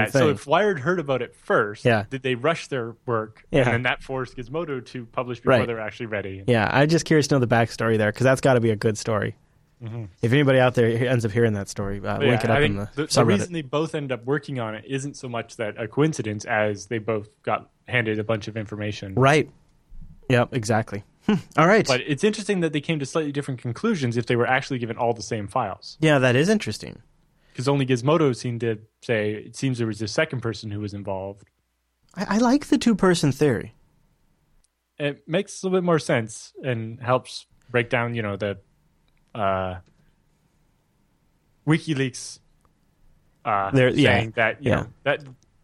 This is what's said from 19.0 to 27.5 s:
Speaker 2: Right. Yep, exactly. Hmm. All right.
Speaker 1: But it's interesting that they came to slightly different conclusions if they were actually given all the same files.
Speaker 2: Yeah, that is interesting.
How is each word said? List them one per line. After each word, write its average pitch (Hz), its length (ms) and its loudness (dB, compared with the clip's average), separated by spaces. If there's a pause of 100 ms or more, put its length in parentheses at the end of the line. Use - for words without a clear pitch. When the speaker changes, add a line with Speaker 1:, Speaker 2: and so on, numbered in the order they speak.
Speaker 2:
Right. 135 380 4 (800)
Yep, 120 260 2
exactly. 107 480 -2 (240)
Hmm. 214 80 4 (220)
All 160 100 6
right. 202 200 6
Speaker 1:
But 127 200 4
it's 143 160 0
interesting 208 380 0
that 156 120 0
they 147 80 -2
came 160 180 -2
to 139 60 -4
slightly 147 260 -2
different 135 300 -6
conclusions 127 560 -2
if 117 80 -2
they 127 100 2
were 117 120 2
actually 127 320 -2
given 113 180 -6
all 120 160 0
the 110 80 -6
same 104 260 -8
files. - 540 -6
Speaker 2:
Yeah, 156 180 4
that 127 160 4
is 160 140 4
interesting. - 520 -2 (540)